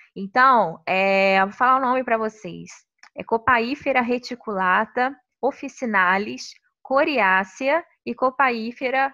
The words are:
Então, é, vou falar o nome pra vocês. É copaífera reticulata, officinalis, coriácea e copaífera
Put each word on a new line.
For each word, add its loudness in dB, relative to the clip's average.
Então, 2
é, 2
vou -2
falar 2
o 0
nome -2
pra 0
vocês. -8
É -12
copaífera 0
reticulata, -2
officinalis, -2
coriácea 0
e -6
copaífera -2